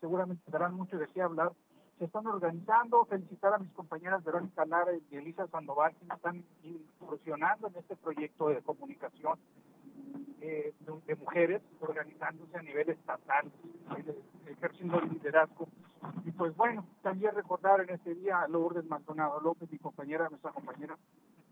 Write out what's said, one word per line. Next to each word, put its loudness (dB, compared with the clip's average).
seguramente -2
darán 2
mucho -6
de -2
qué -4
hablar. 2
Se -4
están -4
organizando, 6
felicitar 2
a 4
mis -8
compañeras -4
Verónica 0
Lara 4
y -6
Elisa -6
Sandoval, 2
que -10
están -6
incursionando -4
en -14
este -10
proyecto -2
de 2
comunicación, -6
eh, -4
de, -10
de -2
mujeres 2
organizándose -8
a -10
nivel -2
estatal, 0
eh, -10
ejerciendo 0
liderazgo. 2
Y -6
pues -2
bueno, 2
también 0
recordar 4
en -2
este -6
día 2
a 0
Lourdes 0
Maldonado -2
López, -2
mi -10
compañera, -4
nuestra -8
compañera, -10